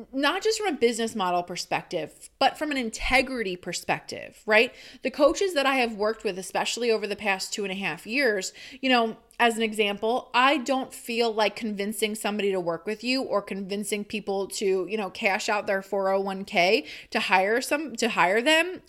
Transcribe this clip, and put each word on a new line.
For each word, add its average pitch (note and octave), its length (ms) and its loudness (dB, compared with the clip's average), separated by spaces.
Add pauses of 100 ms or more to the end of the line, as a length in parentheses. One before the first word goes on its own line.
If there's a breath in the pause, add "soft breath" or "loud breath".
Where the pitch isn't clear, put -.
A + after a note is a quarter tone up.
(120)
not D4 300 0
just A4 160 2
from G4+ 160 0
a B3 60 -6
business A3+ 340 2
model F3+ 300 0
perspective, E3 960 -6
but C4+ 180 4
from D4+ 140 -4
an C#4 60 -2
integrity A#3+ 800 0
perspective, - 920 -6
right? A3+ 260 6 (300 loud breath)
The B3+ 80 -2
coaches E4 420 2
that C#4 140 2
I C4+ 80 2
have A#3+ 180 0
worked G#3+ 300 -2
with, F#3+ 160 -2
especially G#3+ 500 -2
over G#3+ 160 2
the G3+ 100 -4
past G3 380 -2
two G#3+ 100 -4
and G3 80 -4
a F#3 40 -6
half F#3 320 -6
years, A3 460 0 (280 loud breath)
you C4+ 80 0
know, A3+ 280 2 (220)
as A#3 180 4
an A3+ 60 0
example, G#3+ 720 0
I C4+ 220 4
don't C4 360 -2
feel A#3 400 -2
like G#3+ 220 2
convincing G#3+ 580 -4
somebody G#3 380 -2
to F#3+ 80 0
work E3+ 260 -4
with G#3+ 180 -6
you B3+ 200 0
or G3+ 180 0
convincing G3+ 640 -6
people G3 440 -4
to, F#3+ 380 0
you G3 80 -6
know, G3+ 140 -4
cash G#3 400 0
out G#3 160 0
their G3 160 0
four F#3+ 300 0
oh G3 100 2
one G3 240 -4
k G#3 400 2 (240 loud breath)
to A3+ 100 -2
hire G3+ 400 4
some, C#4+ 360 -4
to A#3 140 0
hire F#3+ 340 4
them D#4+ 460 2